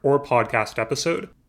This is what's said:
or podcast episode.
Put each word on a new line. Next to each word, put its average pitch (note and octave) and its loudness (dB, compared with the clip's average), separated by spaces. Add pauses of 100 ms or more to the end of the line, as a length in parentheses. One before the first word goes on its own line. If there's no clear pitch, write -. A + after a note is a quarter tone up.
or C#3 4
podcast A#2 0
episode. E3 -4 (200)